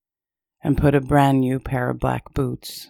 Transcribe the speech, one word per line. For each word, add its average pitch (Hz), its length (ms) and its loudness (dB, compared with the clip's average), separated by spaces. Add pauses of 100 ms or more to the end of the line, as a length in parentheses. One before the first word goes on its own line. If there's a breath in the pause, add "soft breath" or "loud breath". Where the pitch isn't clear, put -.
(680)
and 139 120 2
put 143 160 4
a 143 60 4
brand 139 400 2
new 131 200 0
pair 127 300 -4
of 123 100 -4
black 127 320 -4
boots - 580 -8